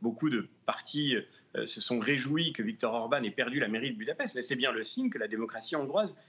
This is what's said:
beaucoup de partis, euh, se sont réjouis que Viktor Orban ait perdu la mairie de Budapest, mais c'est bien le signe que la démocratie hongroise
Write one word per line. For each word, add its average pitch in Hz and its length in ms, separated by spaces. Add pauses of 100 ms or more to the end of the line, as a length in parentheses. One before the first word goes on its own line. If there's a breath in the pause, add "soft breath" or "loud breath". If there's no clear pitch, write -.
beaucoup 117 280
de 104 200 (160)
partis, 143 500 (400 loud breath)
euh, 131 120
se - 120
sont 120 200
réjouis 143 520
que 117 120
Viktor 113 300
Orban 120 300
ait 107 80
perdu 127 280
la 113 100
mairie 117 220
de 117 40
Budapest, 147 400
mais 123 60
c'est - 160
bien 127 140
le 110 120
signe - 260
que 113 100
la 107 100
démocratie 110 460
hongroise 151 540